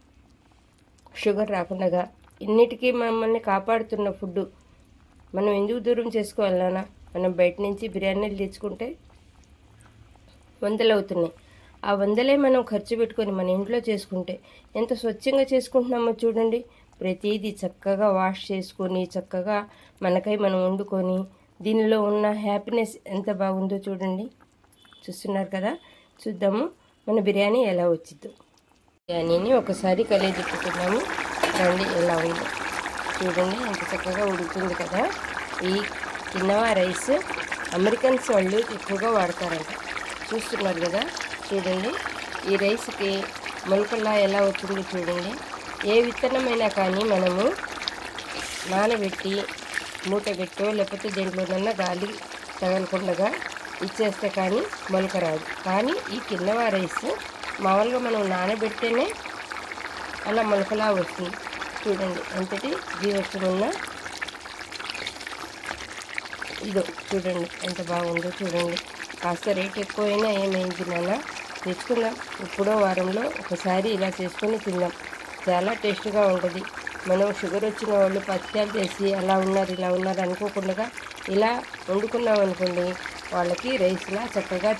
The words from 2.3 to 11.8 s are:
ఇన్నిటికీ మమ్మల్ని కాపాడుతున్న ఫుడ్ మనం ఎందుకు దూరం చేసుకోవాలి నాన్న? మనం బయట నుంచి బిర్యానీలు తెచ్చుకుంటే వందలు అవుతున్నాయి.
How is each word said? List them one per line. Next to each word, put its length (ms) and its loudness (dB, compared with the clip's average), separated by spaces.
ఇన్నిటికీ 440 4
మమ్మల్ని 380 2
కాపాడుతున్న 580 0
ఫుడ్ 240 -2
మనం 160 2
ఎందుకు 260 0
దూరం 280 2
చేసుకోవాలి 480 2
నాన్న? 180 2
మనం 260 2
బయట 160 6
నుంచి 180 -4
బిర్యానీలు 480 0
తెచ్చుకుంటే 440 -6
వందలు 340 4
అవుతున్నాయి. 360 0